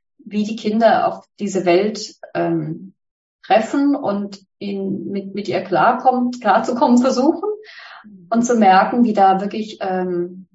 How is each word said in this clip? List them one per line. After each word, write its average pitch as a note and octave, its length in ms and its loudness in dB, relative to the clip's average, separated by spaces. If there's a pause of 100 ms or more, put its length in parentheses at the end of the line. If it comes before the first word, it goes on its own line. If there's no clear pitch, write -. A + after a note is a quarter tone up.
(240)
wie G#3 200 -4
die A3 120 -8
Kinder G#3+ 500 2
auf - 200 -6 (120)
diese F#3 280 -4
Welt, G3+ 480 0 (180)
ähm, E3+ 640 -4 (500)
treffen C#4 500 2
und G3+ 500 -6 (140)
ihnen G3 540 -6
mit, G3 220 -8
mit G3+ 120 -8
ihr F3 160 -4
klarkommen, B3 720 2
klarzukommen A#3+ 680 2
versuchen C4+ 500 2 (800)
und A#3 160 0
zu A#3+ 120 0
merken, G3+ 480 4
wie G#3 80 0
da F#3+ 280 4
wirklich, G#3 420 -8
ähm, F3+ 720 -6